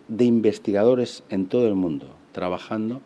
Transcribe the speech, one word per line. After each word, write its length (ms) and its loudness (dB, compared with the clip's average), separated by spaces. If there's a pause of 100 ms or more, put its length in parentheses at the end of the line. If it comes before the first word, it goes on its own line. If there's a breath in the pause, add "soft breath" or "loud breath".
de 160 0
investigadores 1040 2
en 180 -2
todo 220 2
el 60 0
mundo 320 -2 (260)
trabajando, 720 -6